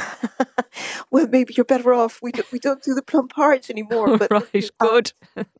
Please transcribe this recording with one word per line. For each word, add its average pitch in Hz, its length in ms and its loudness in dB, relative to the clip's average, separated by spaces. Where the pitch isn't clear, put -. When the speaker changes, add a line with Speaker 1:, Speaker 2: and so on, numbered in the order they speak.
Speaker 1:
<laughs> - 640 -10
well, 277 160 2
maybe 247 280 0
you're 240 100 2
better 247 280 2
off. 233 280 0
We 240 100 -10
don't, - 200 -8
we 247 80 -8
don't 269 240 -4
do 269 100 -2
the 262 80 -4
plum 269 260 0
porridge 285 420 0
anymore. 220 480 0
But 208 140 2
Speaker 2:
<laughs> 208 220 0
Right, 208 160 -2
Speaker 1:
uh, 233 60 2
Speaker 2:
good. 233 280 2